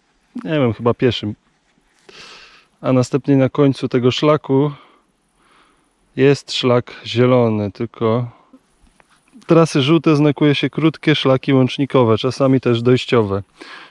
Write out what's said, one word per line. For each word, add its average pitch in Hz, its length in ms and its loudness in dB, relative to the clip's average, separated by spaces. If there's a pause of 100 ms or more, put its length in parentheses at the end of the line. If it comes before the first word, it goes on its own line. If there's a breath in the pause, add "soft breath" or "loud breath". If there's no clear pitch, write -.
(440)
nie 170 60 -8
wiem, 135 220 0
chyba 113 220 -2
pieszym. 110 400 -2 (1500 loud breath)
A 135 120 -2
następnie 131 440 0
na 131 120 2
końcu 139 400 0
tego 127 220 0
szlaku 147 640 0 (1400 loud breath)
jest 135 360 0
szlak 123 400 -2 (120)
zielony, 113 680 0
tylko 117 580 -4 (1160 soft breath)
trasy 160 360 2
żółte 156 340 0
znakuje 147 380 2
się 139 160 -4
krótkie 151 440 -2
szlaki 135 380 -2
łącznikowe, 127 680 0
czasami 131 420 0
też 117 220 -2
dojściowe. 117 600 0 (480 loud breath)